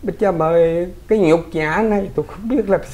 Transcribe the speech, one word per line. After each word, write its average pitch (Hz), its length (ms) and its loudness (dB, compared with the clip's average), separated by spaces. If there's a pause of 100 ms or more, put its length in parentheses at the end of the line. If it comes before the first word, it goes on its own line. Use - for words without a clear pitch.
Bích 190 160 -8
Trâm 185 220 0
ơi, 165 460 2 (200)
cái 220 120 2
nhục 165 220 6 (100)
nhã 156 260 -2
này 208 380 0
tôi 151 140 -2
không 208 200 -10
biết 226 200 0
làm 185 120 2 (120)